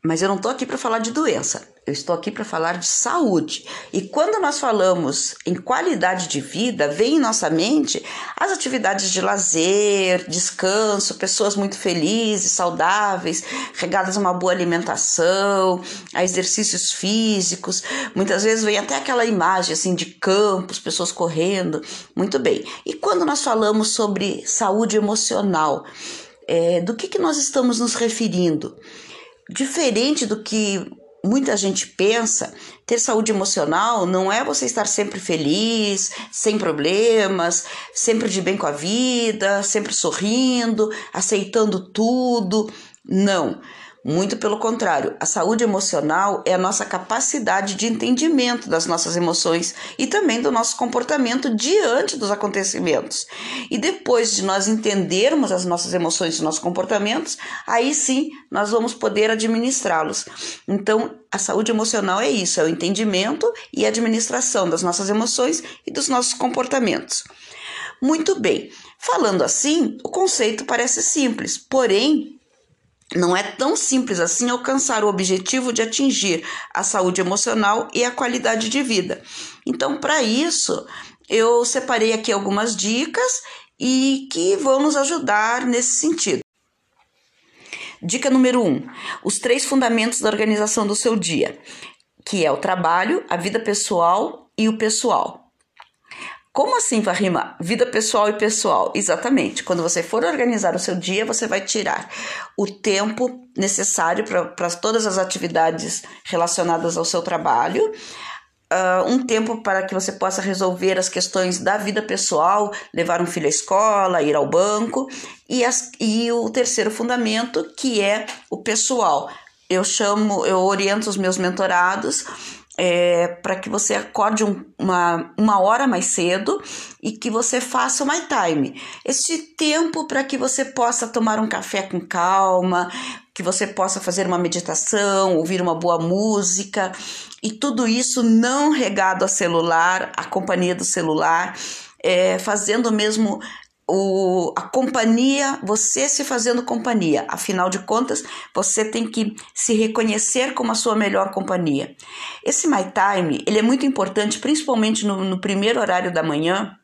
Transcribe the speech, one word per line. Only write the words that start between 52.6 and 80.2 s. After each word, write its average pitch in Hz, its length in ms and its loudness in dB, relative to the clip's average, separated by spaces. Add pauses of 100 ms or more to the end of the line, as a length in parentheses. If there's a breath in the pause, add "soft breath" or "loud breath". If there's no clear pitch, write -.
E - 60 -2
depois 240 580 0
de 185 80 -2
nós 196 260 0
entendermos 214 840 2
as 180 140 -2
nossas 175 260 -2
emoções 165 460 0
e 165 40 -2
nossos 156 180 -2
comportamentos, 202 760 -2 (300 loud breath)
aí 247 260 2
sim 285 380 0 (200 loud breath)
nós 208 200 0
vamos 233 240 2
poder 214 360 2
administrá-los. 220 960 0 (420 loud breath)
Então, 208 520 0 (120)
a - 60 -6
saúde 214 340 0
emocional 214 520 0
é 277 80 2
isso: 196 280 0
é 156 60 4
o 160 40 2
entendimento 196 840 0 (180 loud breath)
e - 140 0
a 214 40 4
administração 220 840 0
das 165 120 0
nossas 180 280 -2
emoções 240 520 0 (240 loud breath)
e - 60 -8
dos - 160 -2
nossos 247 240 0
comportamentos. 247 920 -2 (800 loud breath)
Muito 320 380 2
bem, 175 300 0 (280 loud breath)
falando 208 460 2
assim, 302 580 0
o - 60 -8
conceito 254 560 0
parece 240 380 0
simples, - 560 0
porém, 254 840 2 (720)
não 180 220 4
é 202 60 2
tão 262 320 0
simples 254 460 0
assim 202 300 0
alcançar 247 540 0
o 208 40 4
objetivo 190 640 0
de 226 100 0
atingir 220 640 0 (260 loud breath)
a - 100 -2
saúde 185 380 0
emocional 208 720 0
e 233 120 2
a 247 60 0
qualidade 240 580 -2
de 269 140 0
vida. 196 400 -2 (440 loud breath)
Então, 277 320 -2
pra 294 240 0